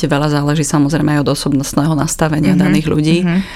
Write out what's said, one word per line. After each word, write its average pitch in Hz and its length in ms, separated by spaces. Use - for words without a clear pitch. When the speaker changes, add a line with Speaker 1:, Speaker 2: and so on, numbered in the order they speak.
Speaker 1:
veľa 147 240
záleží 147 340
samozrejme 151 480
aj 147 80
od 135 80
osobnostného 143 640
nastavenia 151 580
Speaker 2:
Mhm, - 80
Speaker 1:
daných 151 280
ľudí. 156 320
Speaker 2:
mhm. 180 180